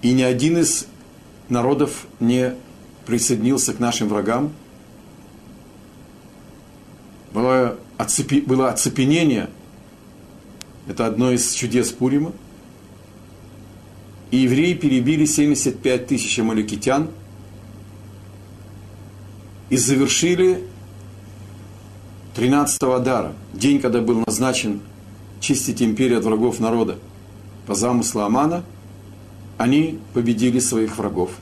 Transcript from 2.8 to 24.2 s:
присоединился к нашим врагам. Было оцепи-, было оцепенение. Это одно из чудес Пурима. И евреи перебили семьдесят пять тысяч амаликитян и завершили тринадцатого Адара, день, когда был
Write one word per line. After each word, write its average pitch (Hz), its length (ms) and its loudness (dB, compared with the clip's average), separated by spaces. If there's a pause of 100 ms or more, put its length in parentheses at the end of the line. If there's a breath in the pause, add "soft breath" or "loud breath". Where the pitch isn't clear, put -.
присоединился 120 680 0
к 104 60 -10
нашим 117 280 0
врагам. 113 460 0 (2750)
Было 123 440 2 (200)
оцепи-, - 420 0
было 131 300 2
оцепенение. 131 800 2 (1400)
Это 120 180 -4
одно 117 280 2
из 120 180 0
чудес 120 400 0
Пурима. 143 400 0 (2000)
И 123 60 2
евреи 131 360 4
перебили 147 520 2
семьдесят 147 560 2
пять 127 260 0
тысяч - 320 -2
амаликитян 113 680 0 (2500)
и 131 60 2
завершили 139 880 4 (1700)
тринадцатого 135 600 2
Адара, 120 380 0 (180)
день, 135 300 2
когда 120 180 2
был 113 260 2